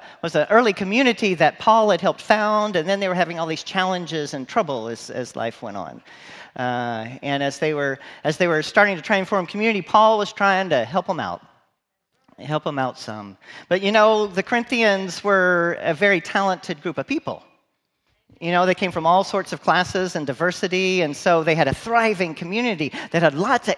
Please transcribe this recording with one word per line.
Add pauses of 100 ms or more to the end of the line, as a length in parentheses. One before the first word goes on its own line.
(240)
was
an
early
community
that
Paul
had
helped
found,
and
then
they
were
having
all
these
challenges
and
trouble
as,
as
life
went
on. (540)
Uh, (140)
and
as
they
were, (240)
as
they
were
starting
to
try
and
form
community,
Paul
was
trying
to
help
'em
out, (1000)
help
'em
out
some. (320)
But,
you
know,
the
Corinthians
were
a
very
talented
group
of
people. (960)
You
know,
they
came
from
all
sorts
of
classes
and
diversity,
and
so
they
had
a
thriving
community (200)
that
had
lots
of